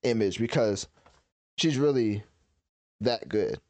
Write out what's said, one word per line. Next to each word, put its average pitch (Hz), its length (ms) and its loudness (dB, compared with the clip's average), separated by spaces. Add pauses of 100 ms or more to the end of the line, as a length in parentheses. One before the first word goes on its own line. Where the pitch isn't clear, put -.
image, 110 340 0
because 113 520 0 (680)
she's 156 200 0
really 120 480 2 (760)
that 117 300 -2
good 98 280 0 (120)